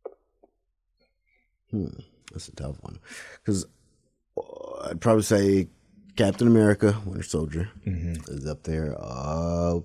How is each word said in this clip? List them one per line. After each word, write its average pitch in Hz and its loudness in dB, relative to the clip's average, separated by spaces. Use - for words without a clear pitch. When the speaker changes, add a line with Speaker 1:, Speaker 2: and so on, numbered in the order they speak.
Speaker 1:
hmm, 98 -4
that's - -16
a - -20
tough 71 -10
one. - -14
'Cause, 98 0
uh, - -12
I'd 85 -8
probably 110 4
say 98 4
Captain 117 2
America, 107 6
Winter 90 -8
Soldier 80 -4
Speaker 2:
Mm-hmm. 80 -6
Speaker 1:
is 71 -8
up 73 -8
there. 78 -4
Uh, 85 -2